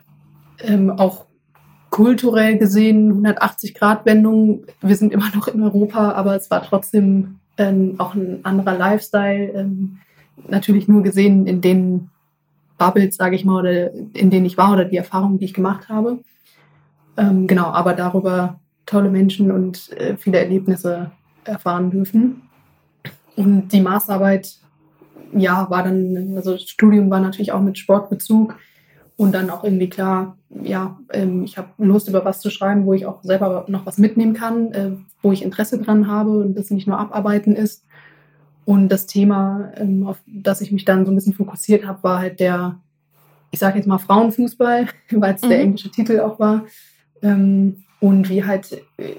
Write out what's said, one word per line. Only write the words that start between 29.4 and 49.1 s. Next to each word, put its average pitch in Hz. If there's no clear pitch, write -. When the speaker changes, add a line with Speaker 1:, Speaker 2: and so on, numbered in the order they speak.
Speaker 1:
auch -
irgendwie 185
klar, 190
ja, 190
ähm, 185
ich -
hab -
Lust, 208
über 190
was 196
zu 208
schreiben, 196
wo 190
ich 190
auch -
selber 185
noch 196
was 196
mitnehmen 220
kann, 226
äh, 196
wo 202
ich 190
Interesse 208
dran 214
habe 208
und 196
das 202
nicht 196
nur 190
Abarbeiten 208
ist. 214
Und 196
das 190
Thema, 196
ähm, 196
auf 190
das 196
ich 202
mich 190
dann 190
so 190
ein -
bisschen 190
fokussiert 208
hab, 196
war 185
halt 185
der, 180
ich -
sag 196
jetzt 196
mal 190
Frauenfußball, 240
<laughs> -
weil's 196
der 247
Speaker 2:
Mhm. 190
Speaker 1:
englische 196
Titel 220
auch 214
war, 214
ähm, 196
und 196
wie 190
halt, 196
äh, -